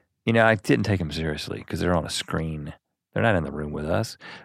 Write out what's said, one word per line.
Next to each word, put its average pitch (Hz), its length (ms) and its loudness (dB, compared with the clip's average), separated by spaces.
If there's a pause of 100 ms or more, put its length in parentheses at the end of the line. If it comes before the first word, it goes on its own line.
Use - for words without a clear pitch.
(260)
You 117 80 2
know, 113 120 8
I 113 100 6
didn't 113 300 0
take 101 140 2
'em 80 120 -2
seriously 80 520 -4
'cause - 160 -6
they're 87 160 2
on 78 100 0
a - 40 -8
screen. 78 640 -6 (400)
They're 104 100 0
not 110 120 4
in 82 100 2
the 69 60 -8
room 73 200 -6
with 76 180 -6
us. 107 280 -2 (280)